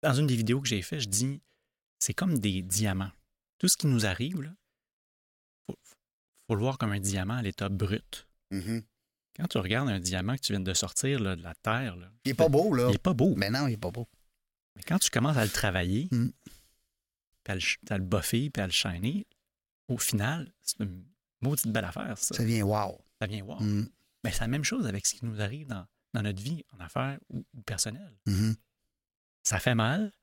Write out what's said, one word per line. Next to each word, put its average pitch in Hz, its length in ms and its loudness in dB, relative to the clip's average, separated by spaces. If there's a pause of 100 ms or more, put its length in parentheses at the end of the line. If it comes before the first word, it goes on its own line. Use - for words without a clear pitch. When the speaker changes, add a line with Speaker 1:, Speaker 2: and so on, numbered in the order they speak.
Speaker 1:
Dans 147 100 4
une 147 140 4
des 127 80 4
vidéos 117 260 2
que 139 60 -2
j'ai 104 160 0
fait, 156 160 -6
je 104 100 -4
dis, 127 320 0 (560)
c'est - 160 -2
comme 175 240 2
des 98 240 2
diamants. 95 500 0 (460)
Tout 180 100 2
ce - 80 6
qui - 120 0
nous 120 180 4
arrive, 127 380 -2
là, 156 80 -10 (1120)
faut, - 100 -10 (720)
faut 113 80 0
le 101 60 0
voir 131 160 -2
comme 107 140 -2
un 101 80 -2
diamant 98 380 -2
à 123 40 -4
l'état 101 280 -4
brut. 98 580 -4 (240)
Speaker 2:
Mhm. 104 320 -4 (520)
Speaker 1:
Quand 170 120 -4
tu - 100 0
regardes 113 320 2
un 98 100 0
diamant 92 360 -2
que 131 60 -6
tu - 120 -2
viens 101 60 0
de 92 160 -2
sortir, 131 440 0
là, 95 160 0
de 82 60 -12
la 87 140 -12
terre, 113 420 -2
là, 90 140 -18 (140)
Speaker 2:
Il 139 60 0
est 127 40 -2
pas 165 140 6
beau, 180 260 6
là. 123 140 4
Speaker 1:
il 101 60 6
est - 60 0
pas 185 140 4
beau. 151 200 6
Speaker 2:
Mais 98 140 2
non, 139 180 2
il 120 60 0
est 107 40 -4
pas 92 140 -4
beau. 117 160 -8 (680)
Speaker 1:
Mais 98 80 -16
quand 180 160 0
tu - 100 2
commences 135 280 4
à 113 60 6
le 107 80 4
travailler, 95 600 0
Speaker 2:
Mm. 120 180 2 (1120)
Speaker 1:
puis - 80 -8
à 98 40 -2
le 90 60 -4
ch-, - 180 -2 (100)
à 107 80 0
le 95 60 0
buffer, 110 480 0
puis - 100 -4
à 95 60 -2
le 87 40 -4
shiner, 107 540 -2 (640)
au 120 100 0
final, 127 640 -2
c'est - 200 -6
une 92 220 -6 (380)
maudite 135 280 0
belle 107 160 -2
affaire, 101 320 -8
ça. - 180 -4
Speaker 2:
Ça 117 100 0
vient 113 180 2
wow. 104 380 0 (180)
Speaker 1:
Ça 110 80 -2
vient 101 160 -6
wow. - 160 -12
Speaker 2:
Mm. 104 300 0 (340)
Speaker 1:
Mais 107 80 0
c'est - 100 0
la 113 60 0
même 139 160 0
chose 226 220 0
avec 101 220 -2
ce - 80 -2
qui - 100 -10
nous 107 160 -4
arrive 139 260 -6
dans, 98 180 -8 (280)
dans 117 80 -2
notre 101 200 -2
vie, 147 220 -6 (100)
en 92 60 -20
affaires 131 400 -4 (100)
ou, 120 140 -8 (100)
ou 123 100 -16
personnel. 120 600 -6
Speaker 2:
Mhm. 107 300 2 (880)
Speaker 1:
Ça 95 160 0
fait 123 160 2
mal. 151 360 2 (120)